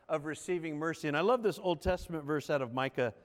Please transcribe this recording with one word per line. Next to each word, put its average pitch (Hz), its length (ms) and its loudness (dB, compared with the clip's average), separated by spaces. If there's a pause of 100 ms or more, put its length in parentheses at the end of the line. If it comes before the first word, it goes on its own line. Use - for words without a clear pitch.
of 156 180 0
receiving 160 520 -2
mercy. 156 300 -2
And 147 100 2
I 156 40 4
love 233 220 4
this 190 160 0
Old 180 220 0
Testament 175 420 -2
verse 143 260 0
out 147 120 2
of 123 100 -2
Micah 131 540 0